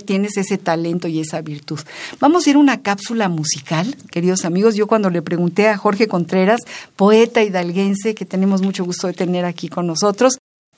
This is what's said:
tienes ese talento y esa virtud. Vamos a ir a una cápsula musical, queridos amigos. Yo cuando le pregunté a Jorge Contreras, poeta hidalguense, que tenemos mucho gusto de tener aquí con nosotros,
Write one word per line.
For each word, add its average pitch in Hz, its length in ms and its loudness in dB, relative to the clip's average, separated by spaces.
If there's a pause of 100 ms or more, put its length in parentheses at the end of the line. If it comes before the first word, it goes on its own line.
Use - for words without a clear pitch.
(120)
tienes 202 260 -2
ese 196 200 -2
talento 170 500 -4
y 156 120 -4
esa 160 200 -6
virtud. 151 400 -10 (400)
Vamos 285 260 4
a 294 40 4
ir 277 80 6
a - 20 8
una 269 220 4
cápsula 202 480 -2
musical, 160 680 -4 (160)
queridos 185 320 0
amigos. 196 320 2
Yo 208 120 0
cuando 214 220 2
le 175 120 0
pregunté 175 480 0
a 202 80 2
Jorge 208 320 0
Contreras, 190 500 2 (380)
poeta 220 460 4
hidalguense, 196 680 0
que - 120 -12
tenemos 190 360 0
mucho 190 220 -2
gusto 180 240 -4
de 180 60 -4
tener 180 320 -2
aquí 170 240 -8
con 175 180 -4
nosotros, 208 500 0 (400)